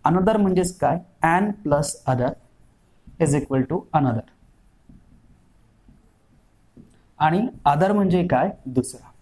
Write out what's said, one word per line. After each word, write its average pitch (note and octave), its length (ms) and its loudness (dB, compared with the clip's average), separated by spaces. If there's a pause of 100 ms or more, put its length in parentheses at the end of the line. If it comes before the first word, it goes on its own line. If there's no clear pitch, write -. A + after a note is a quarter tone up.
Another F#3 300 2
म्हणजेच F#3 400 0
काय? C#3+ 220 -2 (380)
An G3 80 0 (200)
plus D3 500 -2
other B2 140 -2 (920)
is C3+ 140 2
equal C3+ 280 -2
to C#3+ 120 -4 (220)
another. B2 240 0 (3000)
आणि E3+ 280 2 (180)
other D3+ 260 2
म्हणजे F3+ 360 2
काय? C3+ 220 0 (160)
दुसरा. B2+ 420 -4 (140)